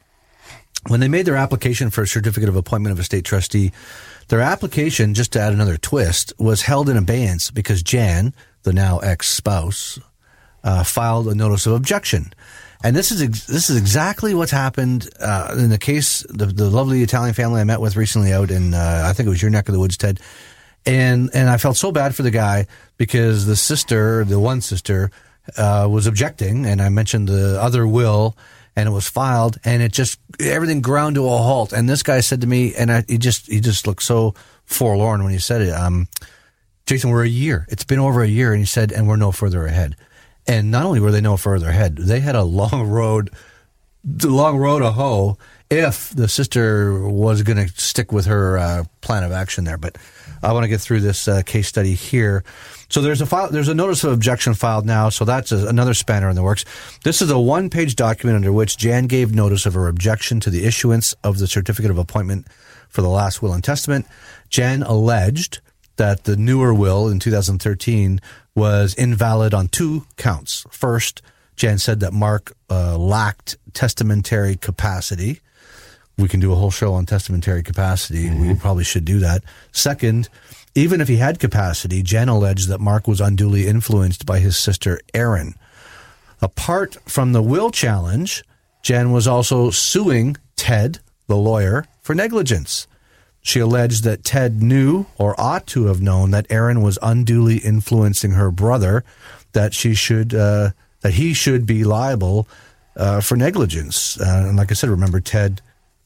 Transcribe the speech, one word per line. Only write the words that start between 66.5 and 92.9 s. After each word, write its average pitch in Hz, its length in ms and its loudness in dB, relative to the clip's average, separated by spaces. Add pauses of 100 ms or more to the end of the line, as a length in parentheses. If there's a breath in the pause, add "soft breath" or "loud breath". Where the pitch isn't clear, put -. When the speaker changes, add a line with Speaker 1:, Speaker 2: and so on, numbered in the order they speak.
Speaker 1:
will 101 360 2
in 101 100 0
two 110 140 -2
thousand 95 260 0
thirteen 98 600 0 (340 loud breath)
was 101 400 2
invalid 113 580 0
on 95 140 2
two 156 400 -4 (100)
counts. - 540 -4
First, - 520 -4 (340 soft breath)
Jan 104 220 0
said 107 200 0
that 95 140 -2
Mark, 104 400 -2 (180)
uh, 87 260 0
lacked 101 600 -2 (160)
testamentary 104 800 0
capacity. 92 840 -6 (800 loud breath)
We 101 100 2
can 92 120 0
do 92 100 2
a 90 60 2
whole 98 140 2
show 98 240 0
on 90 100 0
testamentary 90 580 -2
capacity. 90 640 -2
Speaker 2:
Mm-hmm. 82 220 0
Speaker 1:
We 95 60 2
probably 92 300 0
should 85 200 -2
do 95 140 2
that. 87 240 2 (300 loud breath)
Second, 117 580 -2 (440 loud breath)
even 165 280 2
if 135 60 -2
he 123 80 4
had 131 220 2
capacity, 95 640 -2
Jan 110 280 2
alleged 95 380 0
that 95 120 -4
Mark 104 260 0
was 101 140 0
unduly 101 460 2
influenced 104 580 0
by 98 140 0
his 95 180 2
sister, 92 420 -2 (140)
Erin. 110 420 -2 (840 loud breath)
Apart - 560 -4 (100)
from 127 260 0
the 117 100 4
will 170 280 2
challenge, 110 720 -2 (380)
Jan 123 300 2
was 120 160 2
also 123 420 2
suing 143 680 0 (180)
Ted, 120 440 0 (260)
the 104 100 0
lawyer, 107 480 2 (160)
for - 140 -4
negligence. 175 720 -2 (560 soft breath)